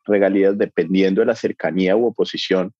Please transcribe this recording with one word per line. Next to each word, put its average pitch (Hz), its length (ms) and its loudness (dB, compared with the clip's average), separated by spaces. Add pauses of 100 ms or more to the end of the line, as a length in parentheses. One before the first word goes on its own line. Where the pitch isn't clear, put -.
regalías, 98 520 2
dependiendo 95 640 0
de 113 60 0
la 117 80 0
cercanía 92 600 -2
u 117 100 0
oposición 95 760 -2